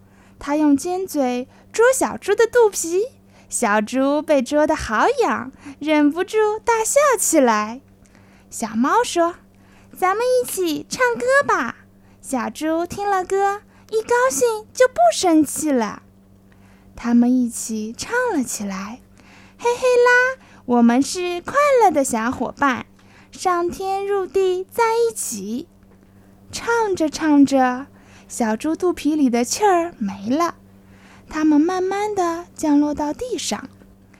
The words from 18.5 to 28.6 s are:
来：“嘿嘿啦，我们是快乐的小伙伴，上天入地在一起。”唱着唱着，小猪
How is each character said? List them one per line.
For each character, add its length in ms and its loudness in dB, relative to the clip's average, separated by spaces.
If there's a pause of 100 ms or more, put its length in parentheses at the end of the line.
来 360 -10 (560)
：“嘿 140 -2
嘿 120 -4
啦， 600 4 (220)
我 180 2
们 180 4
是 400 -4
快 140 -14 (260)
乐 120 4
的 100 0
小 300 -4
伙 260 -6
伴， 280 -2 (440)
上 400 -2
天 340 -6
入 220 -4
地 380 -2
在 320 0
一 180 0
起。” 540 -8 (840)
唱 460 -2
着 120 0
唱 380 4
着， 400 0 (400)
小 300 -2
猪 180 -4